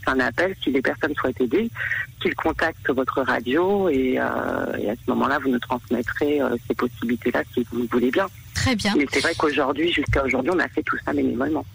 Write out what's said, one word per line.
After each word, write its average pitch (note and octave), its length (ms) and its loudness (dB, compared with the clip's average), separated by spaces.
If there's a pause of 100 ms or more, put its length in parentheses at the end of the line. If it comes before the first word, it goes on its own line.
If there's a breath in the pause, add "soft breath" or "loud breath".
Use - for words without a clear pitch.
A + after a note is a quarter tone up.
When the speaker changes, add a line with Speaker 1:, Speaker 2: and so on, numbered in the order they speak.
Speaker 1:
un C3 140 2
appel, E3 420 0
si - 80 -2
les C3 140 2
personnes D3+ 320 -2
souhaitent - 260 0
aider, E3+ 300 2 (500 loud breath)
qu'ils D#3+ 140 0
contactent E3 560 -2
votre C3 300 0
radio D#3 680 2
et, C3 300 2
euh, B2 580 -2
et - 140 -2
à - 20 -2
ce - 180 -4
moment-là, B2 280 2
vous C3+ 100 -2
nous B2 100 2
transmettrez, B2+ 840 0
euh, A#2 140 2 (120)
ces A#2+ 80 -2
possibilités-là A#2+ 640 -2 (100)
si A#2+ 200 0
vous A#2+ 80 -2
le A#2+ 120 0
voulez A#2+ 200 4
bien. F#3+ 160 2 (260)
Speaker 2:
Très C4 220 2
bien. G3+ 200 0
Speaker 1:
Mais C#3+ 160 2
c'est C3+ 100 0
vrai E3+ 140 2
qu'aujourd'hui, D3 560 2
jusqu'à C#3 320 2
aujourd'hui, C3 300 0
on E3+ 60 2
a B2 80 0
fait - 160 -4
tout - 200 -2
ça D3+ 80 -4
bénévolement. C#3 640 0